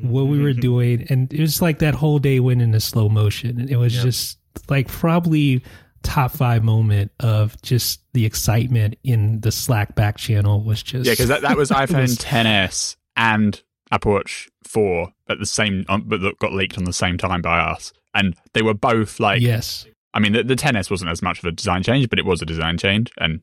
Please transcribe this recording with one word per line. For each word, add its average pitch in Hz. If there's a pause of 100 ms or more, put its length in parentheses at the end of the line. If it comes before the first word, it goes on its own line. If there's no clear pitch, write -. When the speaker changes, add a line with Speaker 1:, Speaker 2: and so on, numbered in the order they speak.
Speaker 1:
what 127
we 143
were 143
Speaker 2:
Mm-hmm. 123
Speaker 1:
doing, 123
and 131
it 151
was 156
like 165
that 147
whole 147
day 135
went 123
into 110
slow 107
motion. 107
And 131
it 139
was 120
Speaker 2:
Yep. 123
Speaker 1:
just, - (300)
like, 139
probably 156 (400)
top 131
five 120
moment 110
of 107
just - (120)
the 117
excitement 117
in 110
the 107
Slack 104
back 104
channel 104
was 110
just 127
Speaker 3:
Yeah, 120
'cause 127
that, 135
that 139
was 143
Speaker 1:
<laughs> -
it 147
Speaker 3:
iPhone 135
Speaker 1:
was 123
Speaker 3:
ten 117
S 101 (220)
and 107 (300)
Apple 107
Watch - (140)
four 90 (140)
at 104
the 101
same, 98
um, 101
but 107
that 95
got -
leaked 95
on 92
the 90
same 90
time 90
by 85
us. 82 (220)
And 98 (180)
they 113
were 110
both, 110
like, 107
Speaker 1:
Yes. 117 (260)
Speaker 3:
I -
mean, 104
the, 117
the 127
ten 131
S 95
wasn't 85
as 85
much 87
of -
a 85
design 92
change, 123
but 98
it 92
was 90
a 82
design 80
change. 107
And, 80